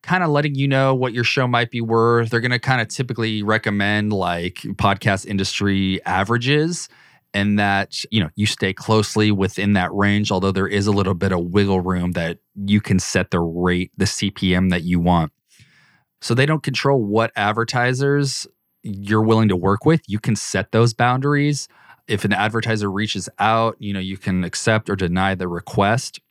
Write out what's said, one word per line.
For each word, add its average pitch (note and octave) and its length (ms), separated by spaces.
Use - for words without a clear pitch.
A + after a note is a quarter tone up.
kinda F3+ 260
letting D3 280
you C#3 120
know C3+ 260
what B2+ 200
your A#2+ 100
show B2+ 240
might A#2+ 220
be A#2+ 100
worth. A2+ 480
They're A#2 120
gonna B2 180
kinda B2 260
typically A2+ 580
recommend, G#2 680
like, F2 440
podcast G2 480
industry F#2+ 800
averages, A#2+ 880
and G2+ 260
that, G2 520
you A2 100
know, D#2+ 140
you G#2 100
stay F#2+ 300
closely G#2+ 560
within G2 420
that F#2 220
range, G2+ 360
although G2 220
there F#2+ 160
is G2+ 180
a G#2+ 60
little G2 220
bit F#2 180
of F2 140
wiggle G2 340
room F2+ 320
that E2+ 280
you G2+ 280
can F#2+ 160
set - 320
the F2 100
rate, F2+ 560
the F#2+ 100
C - 240
P F#2 240
M F#2 140
that F2 140
you F2 180
want. E2+ 320
So - 120
they B2+ 140
don't D#3 160
control C3+ 420
what A2 320
advertisers B2+ 1080
you're G2+ 400
willing A2 280
to F#2 60
work F#2+ 280
with. D#3+ 240
You G#2 100
can G#2+ 180
set - 360
those A#2 220
boundaries. C#3 760
If G#2 160
an G2 80
advertiser G#2 580
reaches G2 380
out, A2+ 400
you G#2 140
know, G2 80
you F#2+ 160
can F#2 260
accept G#2+ 460
or G2+ 80
deny F#2 380
the F2+ 140
request. G2 720